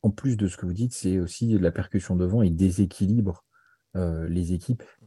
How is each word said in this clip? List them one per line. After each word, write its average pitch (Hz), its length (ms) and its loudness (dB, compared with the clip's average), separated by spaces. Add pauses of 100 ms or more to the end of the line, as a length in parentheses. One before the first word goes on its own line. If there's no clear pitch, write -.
en 110 60 4
plus 123 260 0
de 101 140 0
ce - 80 -8
que - 80 -8
vous 87 80 -4
dites, 120 200 -2
c'est 95 240 -2
aussi 104 400 0
la 90 140 2
percussion 92 460 -2
devant, 92 240 2
il 85 160 4
déséquilibre, 95 880 2 (500)
euh, 82 320 -2
les 85 240 -2
équipes. 92 320 -2 (240)